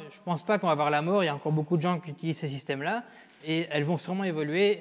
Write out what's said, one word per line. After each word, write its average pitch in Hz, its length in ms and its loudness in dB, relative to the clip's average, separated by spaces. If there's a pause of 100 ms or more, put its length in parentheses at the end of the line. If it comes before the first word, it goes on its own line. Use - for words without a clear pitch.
(100)
je - 80 -20
ne - 60 -20
pense 170 200 -2
pas 214 140 2
qu'on 190 80 -2
va 165 60 6
avoir 147 180 2
la 147 120 4
mort. 190 200 4
Il 175 40 4
y - 20 2
a 143 60 0
encore 151 180 -2
beaucoup 156 240 2
de 151 60 2
gens 175 180 0
qui 156 100 -12
utilisent 156 280 -4
ces 156 100 -6
systèmes-là. 147 560 -4 (400)
Et 165 260 -2
elles 147 140 0
vont 165 140 0
sûrement 185 260 -4
évoluer 175 560 0